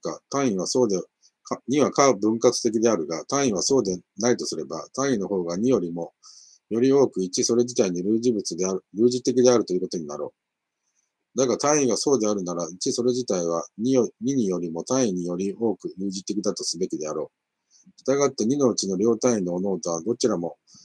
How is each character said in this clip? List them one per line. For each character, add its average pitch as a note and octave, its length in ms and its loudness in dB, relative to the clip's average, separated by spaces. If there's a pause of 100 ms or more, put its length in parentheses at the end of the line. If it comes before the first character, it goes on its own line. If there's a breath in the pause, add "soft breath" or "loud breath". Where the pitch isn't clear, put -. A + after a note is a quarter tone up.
か、 D#2+ 180 -8 (100)
単 C3+ 220 0
位 F#2+ 40 -2
は F2 100 -2
そ B2+ 180 2
う A2+ 40 2
で、 F#2+ 100 0 (440 soft breath)
か-、 - 260 -10
二 C#3 120 2
は A2+ 100 4
か C#3 240 4
分 A2 240 0
割 A2 240 2
的 A#2 180 0
で A#2 80 4
あ G#2+ 80 4
る D#2+ 100 -4
が、 D#2 200 -8
単 C#3 220 0
位 A2 40 2
は F2+ 80 -2
そ C3+ 200 2
う - 40 2
で F#2 140 -2 (200)
な A2+ 120 2
い A#2+ 80 2
と - 80 -6
す - 100 -6
れ D#2 80 -6
ば、 D#2 300 -10
単 C3+ 200 0
位 A2 40 0
の F#2 100 -4
方 F#2+ 160 -2
が E2+ 140 -4
二 A2+ 100 0
よ B2+ 100 4
り F2 140 -4
も、 E2 220 -8 (560 loud breath)
よ A2 100 0
り C3+ 120 6
多 C#3 160 6
く F#2+ 140 -4
一 F#2 220 -2
そ A#2+ 120 2
れ A#2+ 80 6
自 B2 100 -6
体 G2+ 160 2
に F2 120 -4
類 A2 180 0
似 B2 120 2
物 F#2+ 240 -4
で F2+ 100 -2
あ F#2+ 60 0
る、 F#2+ 120 -4 (100)
類 A2+ 160 4
似 B2 120 -2
的 B2 200 2
で B2 80 6
あ A#2+ 60 6
る G#2 80 2
と F2+ 100 -6
い - 20 0
う F#2 40 -2
こ F#2 80 -4
と F#2 100 -8
に D#2+ 80 -8
な D2 100 -10
ろ D2 160 -8 (1040)
う。 - 20 2
だ C3 80 4
が A#2 120 2
単 D3 260 2
位 B2+ 40 2
が G#2 80 2
そ D3 160 0
う B2+ 80 4
で G#2+ 80 2
あ G#2 60 2
る G2+ 80 -2
な F2 120 -6
ら、 E2+ 180 -4
一 G#2+ 200 -4
そ A#2+ 100 -2
れ B2 80 2
自 B2 160 -2
体 F2+ 200 0
は E2 200 -2 (100)
二 A#2 160 0
よ-、 A#2 180 4 (100)
二 C3 140 -2
に B2 120 2
よ F#2 120 0
り E2+ 120 -4
も E2 140 -6
単 B2+ 260 0
位 - 20 -2
に F2+ 140 -4
よ F2 100 -4
り G2 220 -4
多 A2 180 -2
く - 220 -12
類 G2 100 -6
似 F#2+ 160 -8
的 G2+ 180 -4
だ G2 120 -2
と - 100 -10
す - 140 -6
べ F2+ 100 -2
き D#2 100 -6
で D2+ 100 -8
あ D#2 40 -6
ろ D2+ 180 -6 (560 soft breath)
う。 - 100 -20
し - 80 -20
た C3+ 120 0
が C#3+ 100 4
っ C3+ 40 -2
て A2+ 160 -2
二 C3 100 0
の C#3 140 4
う G2+ 40 0
ち G2 140 -4
の F#2+ 80 -2
両 A2 200 2
単 A#2 220 2
位 G2 40 -2
の F2 120 -2
各 F2+ 100 -2
々 F#2+ 160 -2
と F2 100 -6
は E2 120 -4
ど A2+ 140 -2
ち - 100 0
ら G#2+ 100 2
も、 E2+ 200 -6 (280 soft breath)